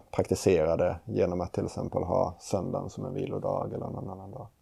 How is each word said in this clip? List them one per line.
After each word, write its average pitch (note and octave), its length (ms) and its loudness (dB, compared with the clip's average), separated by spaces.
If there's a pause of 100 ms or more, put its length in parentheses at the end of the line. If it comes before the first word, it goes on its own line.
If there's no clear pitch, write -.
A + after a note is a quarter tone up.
(120)
praktisera E2 640 4
det F2 280 2
genom F#2+ 360 2
att F2 120 -6
till G2 120 0
exempel F#2 380 -2
ha F2+ 360 2
söndagen F#2+ 500 -2
som G2+ 160 -8
en F#2+ 80 -6
vilodag G2 600 -2
eller - 160 -6
någon G#2 200 -8
annan F#2+ 220 -12
dag. A2+ 160 -12 (140)